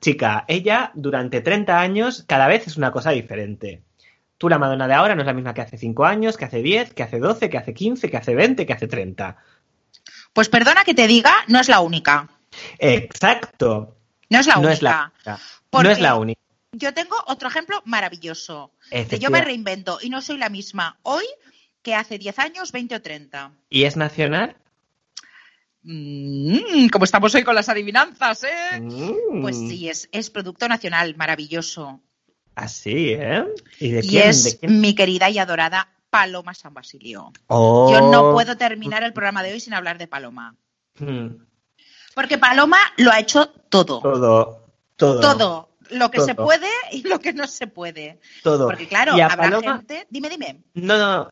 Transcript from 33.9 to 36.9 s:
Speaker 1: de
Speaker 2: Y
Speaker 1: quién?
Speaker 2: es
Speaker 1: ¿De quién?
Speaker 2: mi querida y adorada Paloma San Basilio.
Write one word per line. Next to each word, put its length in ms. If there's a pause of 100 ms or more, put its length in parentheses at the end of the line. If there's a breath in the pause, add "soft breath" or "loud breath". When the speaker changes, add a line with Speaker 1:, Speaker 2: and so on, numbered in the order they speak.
Speaker 1:
de 140
Speaker 2:
Y 40
Speaker 1:
quién? 200
Speaker 2:
es 160
Speaker 1:
¿De 140
quién? 220
Speaker 2:
mi 140
querida 360
y 80
adorada 500 (220)
Paloma 420
San 220
Basilio. 580 (140)